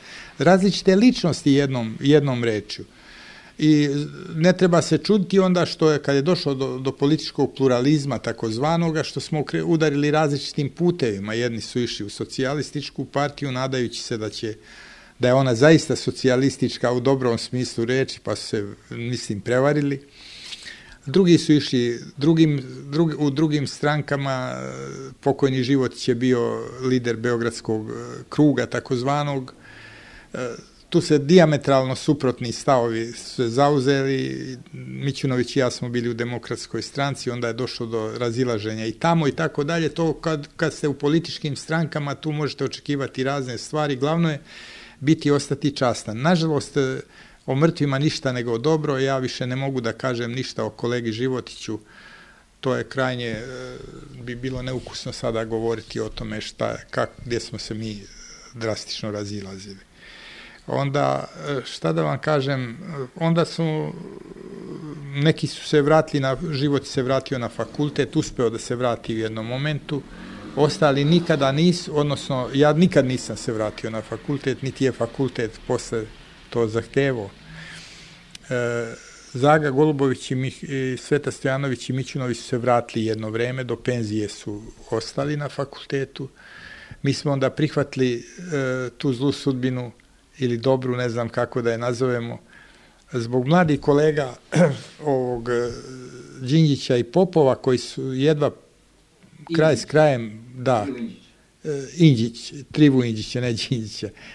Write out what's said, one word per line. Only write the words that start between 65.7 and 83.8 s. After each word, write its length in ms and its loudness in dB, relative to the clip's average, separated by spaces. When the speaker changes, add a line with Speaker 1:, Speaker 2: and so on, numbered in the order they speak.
Speaker 1:
vratili 400 4
na, 160 0
Život 340 0
se 160 -4
vratio 380 0
na 100 -4
fakultet, 640 -4
uspeo 340 0
da 100 -6
se 160 -4
vrati 400 -2
u 20 -4
jednom 280 -4
momentu, 560 -4
ostali 500 4
nikada 460 4
nisu, 480 2
odnosno 540 -2
ja 200 6
nikad 320 6
nisam 320 -4
se 140 -4
vratio 380 -4
na 120 -6
fakultet, 600 -4
niti 240 -2
je 60 4
fakultet 760 -4
posle 380 -2
to 180 0
zahtevao. 640 0
E, 460 -2
Zaga 360 4
Golubović 640 2
i 40 -2
Mih-, 280 -4
i 340 -4
Sveta 340 -2
Stojanović 580 -4
i 40 -2
Mićunović 440 -4
su 60 -14
se 140 -4
vratili 480 2
jedno 240 -2
vreme, 340 -4
do 120 -4
penzije 540 -2